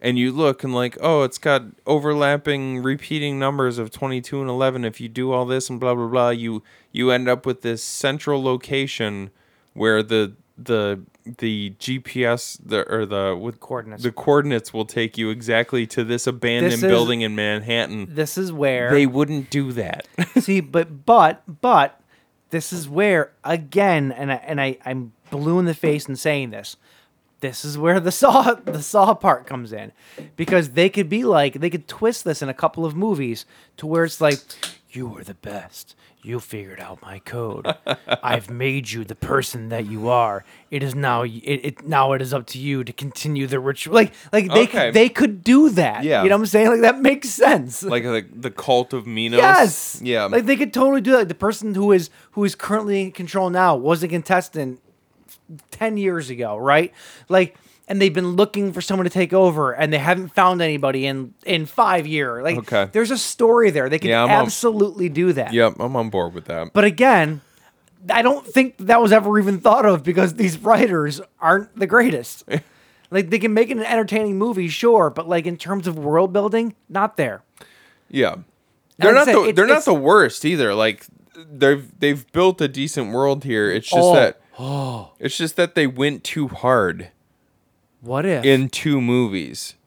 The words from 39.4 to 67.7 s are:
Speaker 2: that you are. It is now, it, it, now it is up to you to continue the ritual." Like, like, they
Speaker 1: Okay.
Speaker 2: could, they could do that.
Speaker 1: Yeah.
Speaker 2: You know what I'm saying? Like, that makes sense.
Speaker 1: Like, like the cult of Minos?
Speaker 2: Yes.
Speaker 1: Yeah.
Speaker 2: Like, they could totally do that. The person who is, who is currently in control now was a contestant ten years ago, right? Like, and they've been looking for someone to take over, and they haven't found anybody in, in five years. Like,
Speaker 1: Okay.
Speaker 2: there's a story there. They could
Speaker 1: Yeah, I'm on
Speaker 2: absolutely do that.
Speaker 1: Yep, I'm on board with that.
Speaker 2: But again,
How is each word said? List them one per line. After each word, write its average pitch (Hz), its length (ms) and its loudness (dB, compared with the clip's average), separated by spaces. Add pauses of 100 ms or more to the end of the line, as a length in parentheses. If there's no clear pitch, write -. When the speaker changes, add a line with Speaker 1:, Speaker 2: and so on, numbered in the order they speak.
Speaker 2:
that 113 180 -8
you 110 220 -8
are. 113 360 0 (240)
It 143 140 -8
is 135 140 -6
now, 123 260 -2
it, 123 80 -6
it, 143 560 -8
now 139 260 2
it 135 80 -2
is 131 140 -6
up 123 140 -4
to 131 100 -12
you 135 240 -4
to 120 100 -10
continue 139 540 -6
the 131 140 -4
ritual." 139 340 -6
Like, 220 180 6 (200)
like, 202 200 2
they 226 120 6
Speaker 1:
Okay. - 20 -2 (200)
Speaker 2:
could, 117 80 -2
they 226 140 8
could 202 360 0
do 269 260 6
that. 131 320 0
Speaker 1:
Yeah. 139 220 2
Speaker 2:
You 190 60 6
know 202 40 6
what 208 60 4
I'm 220 60 -2
saying? 214 240 4
Like, 233 100 2
that 247 200 4
makes 277 300 2
sense. 180 540 2
Speaker 1:
Like, 120 180 -2
like 117 400 -4
the 123 80 -8
cult 123 420 0
of 123 140 -8
Minos? 113 320 -2
Speaker 2:
Yes. - 640 4
Speaker 1:
Yeah. 117 220 0
Speaker 2:
Like, 214 220 0
they 269 100 2
could 226 180 -4
totally 269 280 2
do 247 100 2
that. 226 160 4
The 165 80 -8
person 208 400 -4
who 202 160 2
is, 175 180 2 (220)
who 202 100 -4
is 196 140 -2
currently 202 440 -4
in 190 120 -6
control 185 360 -4
now 180 280 4
was 151 260 0
a 180 60 -4
contestant 160 720 -4 (880)
ten 220 260 -4
years 175 340 -2
ago, 117 280 -6
right? 143 340 2 (360)
Like, 185 280 2 (300)
and 196 160 0
they've 190 100 4
been 180 240 -2
looking 202 380 0
for 180 80 -8
someone 190 220 -2
to 175 60 0
take 180 220 -2
over, 156 400 4
and 151 200 0
they 151 60 0
haven't 175 360 0
found 185 260 4
anybody 139 460 -2
in, 135 260 -6 (140)
in 165 180 -2
five 185 420 0
years. 135 380 -4
Like, 160 140 0
Speaker 1:
Okay. 104 340 -2
Speaker 2:
there's 220 180 0
a 262 60 -4
story 226 540 4
there. 139 180 0
They 156 100 -2
could 170 120 -2
Speaker 1:
Yeah, 117 140 4
I'm 123 60 4
on 208 140 6
Speaker 2:
absolutely 208 640 0
do 170 240 0
that. 117 220 -2
Speaker 1:
Yep, 113 260 4
I'm 127 160 -4
on 113 140 -2
board 87 240 -2
with 82 120 -12
that. 82 280 -8
Speaker 2:
But 208 100 6
again, 180 560 2 (720)